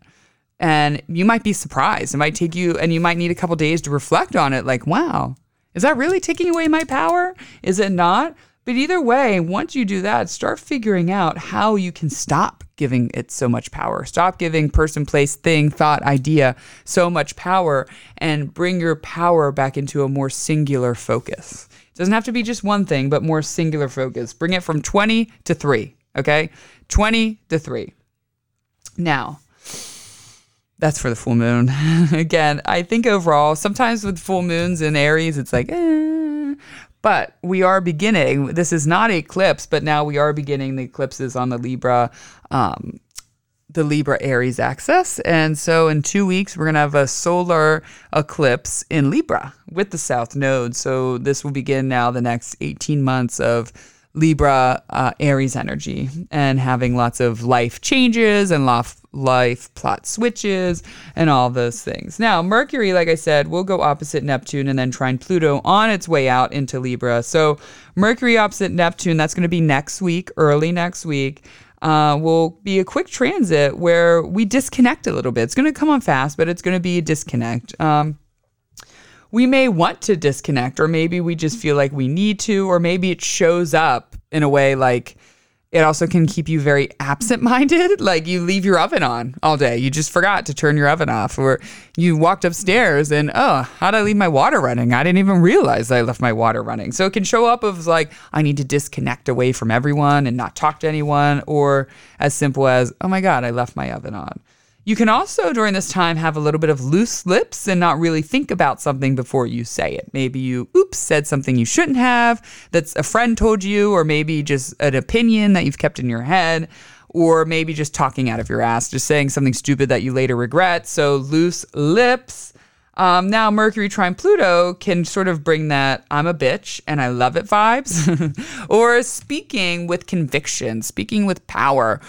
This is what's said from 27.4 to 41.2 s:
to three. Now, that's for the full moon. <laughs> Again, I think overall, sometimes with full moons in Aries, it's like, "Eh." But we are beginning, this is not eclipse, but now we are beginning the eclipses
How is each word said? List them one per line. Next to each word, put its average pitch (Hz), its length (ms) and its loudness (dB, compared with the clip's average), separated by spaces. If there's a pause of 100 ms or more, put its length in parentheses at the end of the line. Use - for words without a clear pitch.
to 160 100 0
three. 123 360 -10 (1040)
Now, 147 420 -4 (1400)
that's 156 220 0
for 127 80 -4
the 117 80 -4
full - 200 -2
moon. 120 340 2 (220)
<laughs> 165 200 4
Again, 156 540 0
I 175 160 0
think 233 240 -2
overall, 160 500 2
sometimes 220 480 -2
with 190 140 -6
full 185 240 -4
moons 170 400 -2
in 151 120 0
Aries, 151 440 2
it's 127 160 -4
like, 123 160 -2
"Eh." 311 840 -2 (460)
But 185 420 0
we 185 200 -2
are 190 180 4
beginning, 156 640 0
this 165 260 -2
is 151 140 0
not 202 240 2
eclipse, 175 560 -2
but 147 160 -2
now 151 200 0
we 147 160 -4
are 147 140 2
beginning 135 440 -6
the 131 60 -6
eclipses 131 540 -8